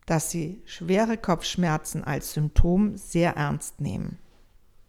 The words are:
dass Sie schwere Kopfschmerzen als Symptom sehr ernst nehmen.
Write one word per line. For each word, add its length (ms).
dass 260
Sie 340
schwere 520
Kopfschmerzen 840
als 300
Symptom 640
sehr 400
ernst 420
nehmen. 380